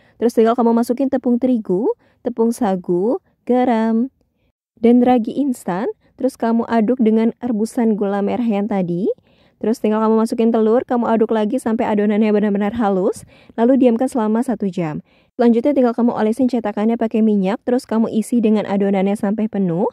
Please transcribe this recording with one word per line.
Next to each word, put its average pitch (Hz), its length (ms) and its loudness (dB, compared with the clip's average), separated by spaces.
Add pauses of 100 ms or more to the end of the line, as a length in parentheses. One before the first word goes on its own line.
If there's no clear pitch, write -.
(160)
Terus 240 160 0
tinggal 226 240 2
kamu 233 160 2
masukin 240 400 0
tepung 240 240 0
terigu, 240 560 -2 (320)
tepung 233 240 -2
sagu, 190 720 -2 (240)
garam, 233 640 0 (720)
dan 240 240 6
ragi 247 320 2
instan. 254 560 -4 (240)
Terus - 240 -4
kamu 233 320 0
aduk 233 320 0
dengan 220 400 2
rebusan 226 560 -2
gula 202 240 -2
merah 202 240 -2
yang 202 160 0
tadi. 190 480 -2 (460)
Terus 214 240 -2
tinggal 214 160 0
kamu 220 240 2
masukin 226 320 0
telur, 220 320 2
kamu 240 240 -2
aduk 226 240 2
lagi 214 240 -2
sampai 226 240 -2
adonannya 208 480 0
benar-benar 208 480 0
halus. 202 480 -2 (320)
Lalu 247 240 4
diamkan 247 240 2
selama 220 400 -2
satu 202 240 -4
jam. 165 320 -6 (320)
Selanjutnya 240 400 2
tinggal 247 240 2
kamu 233 160 0
olesin 226 320 0
cetakannya 226 480 -2
pakai 226 320 0
minyak. 202 400 0
Terus 240 160 0
kamu 226 240 -2
isi 226 320 -2
dengan 214 320 0
adonannya 202 480 0
sampai 214 320 -4
penuh. 190 420 -2